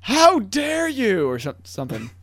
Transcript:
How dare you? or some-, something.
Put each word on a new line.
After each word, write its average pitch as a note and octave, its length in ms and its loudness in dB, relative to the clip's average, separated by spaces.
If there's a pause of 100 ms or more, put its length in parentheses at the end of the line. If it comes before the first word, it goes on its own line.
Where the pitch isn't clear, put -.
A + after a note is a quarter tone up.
How E4 380 4
dare D4 480 -2
you? A3+ 420 0
or B2 100 -2
some-, C3 240 -8
something. A#2+ 460 -10 (140)